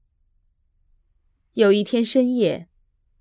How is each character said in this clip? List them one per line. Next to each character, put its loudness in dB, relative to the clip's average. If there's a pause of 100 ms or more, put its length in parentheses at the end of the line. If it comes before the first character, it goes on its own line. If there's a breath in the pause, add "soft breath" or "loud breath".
(1500)
有 4
一 0
天 -2
深 0
夜， -4 (520)